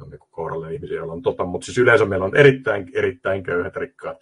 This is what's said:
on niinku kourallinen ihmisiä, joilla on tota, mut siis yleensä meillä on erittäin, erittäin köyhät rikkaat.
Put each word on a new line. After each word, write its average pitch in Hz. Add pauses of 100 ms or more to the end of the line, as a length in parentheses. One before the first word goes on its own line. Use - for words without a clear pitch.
on 73
niinku -
kourallinen 80
ihmisiä, 80
joilla 82
on 85
tota, 95
mut 90
siis 98
yleensä 117
meillä 95
on -
erittäin, 131
erittäin 98
köyhät 90
rikkaat. -